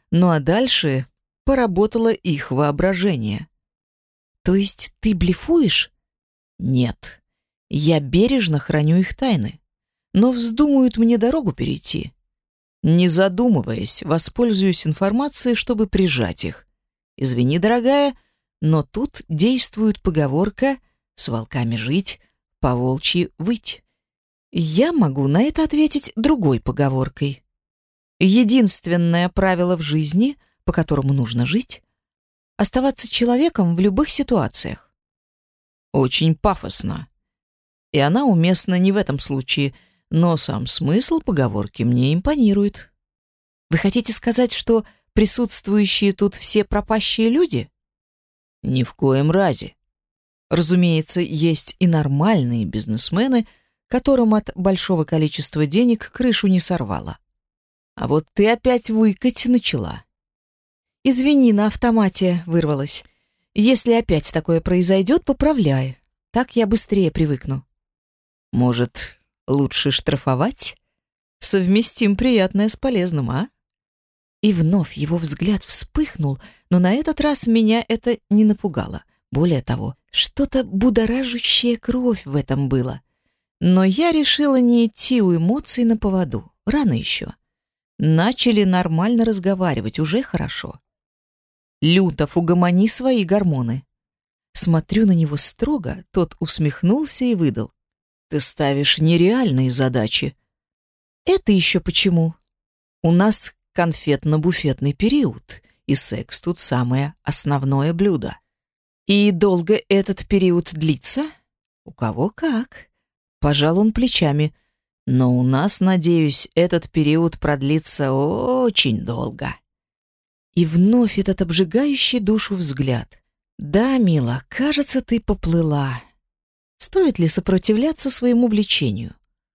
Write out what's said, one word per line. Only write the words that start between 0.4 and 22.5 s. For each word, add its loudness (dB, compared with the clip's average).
поработало 0
их -4
воображение. -2
То 2
есть 0
ты 0
блефуешь? 0
Нет. -4
Я 0
бережно 0
храню 0
их -2
тайны. -4
Но 4
вздумают 0
мне 2
дорогу 0
перейти. -6
Не 4
задумываясь, 0
воспользуюсь 0
информацией, 0
чтобы -2
прижать -2
их. -12
Извини, 0
дорогая, 0
но 0
тут -8
действует 0
поговорка -2
"с 2
волками -6
жить, -2